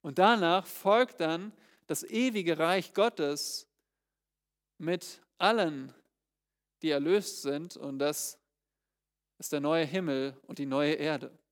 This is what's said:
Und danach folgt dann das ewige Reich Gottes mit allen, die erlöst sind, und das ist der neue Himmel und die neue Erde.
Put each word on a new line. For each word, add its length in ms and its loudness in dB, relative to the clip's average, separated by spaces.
Und 180 -6
danach 480 4
folgt 540 2
dann 320 -4
das 160 -4
ewige 560 0
Reich 360 0
Gottes 760 -2
mit 420 -4
allen, 540 2
die 80 0
erlöst 520 0
sind, 340 -6
und 220 -8
das 420 -2
ist 140 -8
der 80 0
neue 240 2
Himmel 520 -2
und 120 -14
die 80 -4
neue 280 2
Erde. 420 -4